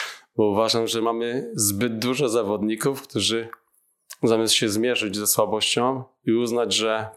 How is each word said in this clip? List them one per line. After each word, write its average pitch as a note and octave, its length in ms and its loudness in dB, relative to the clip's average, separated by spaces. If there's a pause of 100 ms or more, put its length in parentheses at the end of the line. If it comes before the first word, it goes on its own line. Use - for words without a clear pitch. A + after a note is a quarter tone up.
(360)
bo G#2+ 140 4
uważam, A2 380 2
że A2 140 -2
mamy A#2 540 -2
zbyt G#2+ 440 0
dużo B2 300 0
zawodników, A2 720 0
którzy A2+ 460 -2 (760)
zamiast A2+ 300 4
się A2+ 160 2
zmierzyć A2 480 0
ze G#2 100 -4
słabością A#2 760 0 (220)
i A#2 80 2
uznać, A#2 400 0
że A2 440 0